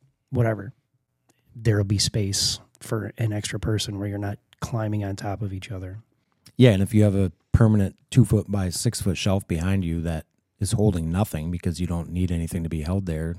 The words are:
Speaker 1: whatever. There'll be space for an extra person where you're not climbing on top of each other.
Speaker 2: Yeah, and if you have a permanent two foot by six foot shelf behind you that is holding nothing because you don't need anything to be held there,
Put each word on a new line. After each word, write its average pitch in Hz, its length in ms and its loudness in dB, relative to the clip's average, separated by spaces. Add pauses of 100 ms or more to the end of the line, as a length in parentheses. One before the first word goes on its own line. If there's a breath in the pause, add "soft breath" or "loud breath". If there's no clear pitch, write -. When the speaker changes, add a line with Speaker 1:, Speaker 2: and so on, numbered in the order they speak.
(300)
Speaker 1:
whatever. 113 420 0 (840)
There'll 110 300 2
be 98 140 0
space - 600 -2 (200)
for - 380 -6
an 110 140 0
extra 104 280 -4
person 104 380 -2
where 101 100 -4
you're 101 100 -4
not 101 200 -4 (220)
climbing 107 440 -4
on 98 120 -6
top 101 260 -6
of 98 100 -6
each 95 180 -10
other. 92 280 -10 (580)
Speaker 2:
Yeah, 123 140 10
and 98 120 6
if 95 100 0
you 107 120 6
have 98 100 4
a 95 180 2 (200)
permanent 107 440 4 (140)
two 120 140 6
foot 104 260 0
by 95 180 0
six - 320 -4
foot 90 160 0
shelf 98 320 0
behind 92 360 0
you 82 180 -2
that 80 240 -4 (320)
is 95 140 -2
holding 98 380 2
nothing 85 400 -2
because 85 300 -4
you 90 60 -2
don't 85 240 -4
need 90 220 0
anything 85 300 -4
to 82 60 -4
be 80 140 -4
held 92 240 -2
there, 82 320 -4